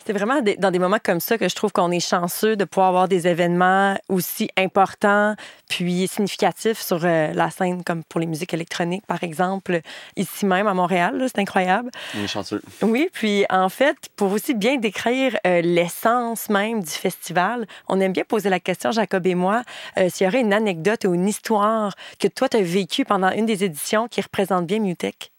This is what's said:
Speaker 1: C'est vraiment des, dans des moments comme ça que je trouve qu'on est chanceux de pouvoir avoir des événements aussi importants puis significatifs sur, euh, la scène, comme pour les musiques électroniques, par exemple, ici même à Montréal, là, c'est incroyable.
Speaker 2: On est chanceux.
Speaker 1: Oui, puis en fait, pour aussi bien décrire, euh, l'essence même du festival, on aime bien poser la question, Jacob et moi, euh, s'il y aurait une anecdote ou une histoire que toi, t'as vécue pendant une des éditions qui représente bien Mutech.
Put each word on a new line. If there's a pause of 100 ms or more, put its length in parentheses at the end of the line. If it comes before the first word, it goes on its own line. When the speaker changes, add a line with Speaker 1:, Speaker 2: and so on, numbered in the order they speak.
Speaker 1:
C'est
vraiment
des,
dans
des
moments
comme
ça
que
je
trouve
qu'on
est
chanceux
de
pouvoir
avoir
des
événements (120)
aussi
importants (340)
puis
significatifs
sur,
euh,
la
scène,
comme
pour
les
musiques
électroniques,
par
exemple, (360)
ici
même
à
Montréal,
là,
c'est
incroyable. (260)
Speaker 2:
On
est
chanceux. (220)
Speaker 1:
Oui,
puis
en
fait, (200)
pour
aussi
bien
décrire, (100)
euh,
l'essence
même
du
festival, (240)
on
aime
bien
poser
la
question,
Jacob
et
moi, (340)
euh,
s'il
y
aurait
une
anecdote
ou
une
histoire (240)
que
toi,
t'as
vécue
pendant
une
des
éditions
qui
représente
bien
Mutech.